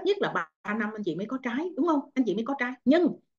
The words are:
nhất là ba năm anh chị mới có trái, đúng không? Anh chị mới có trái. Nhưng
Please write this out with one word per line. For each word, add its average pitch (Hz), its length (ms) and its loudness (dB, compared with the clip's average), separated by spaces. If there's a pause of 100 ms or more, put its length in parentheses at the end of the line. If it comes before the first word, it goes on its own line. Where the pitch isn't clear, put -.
nhất 403 160 2
là 190 120 0
ba 190 420 -6
năm 214 200 -2
anh 214 100 -8
chị 160 100 -2
mới 190 120 -4
có 254 160 -6
trái, 269 340 -4
đúng 277 100 0
không? 302 140 4 (140)
Anh 262 100 2
chị 185 100 0
mới 226 100 -2
có 277 140 -4
trái. 247 140 -2 (120)
Nhưng 302 340 4 (200)